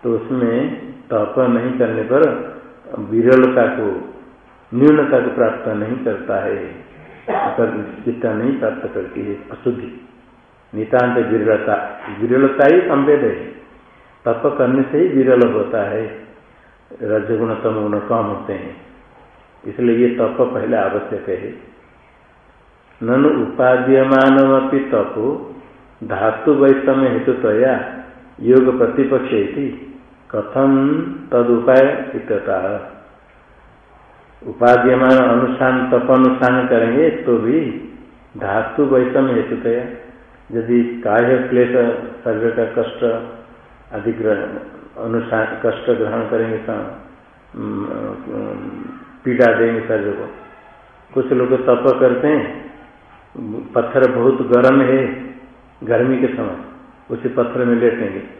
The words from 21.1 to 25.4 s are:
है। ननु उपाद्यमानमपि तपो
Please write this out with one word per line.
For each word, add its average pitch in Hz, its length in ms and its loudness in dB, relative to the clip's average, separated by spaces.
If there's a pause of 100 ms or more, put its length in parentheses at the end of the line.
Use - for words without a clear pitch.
है। - 500 -10 (1200)
ननु 127 400 2
उपाद्यमानमपि 135 1400 4
तपो 113 760 -4 (500)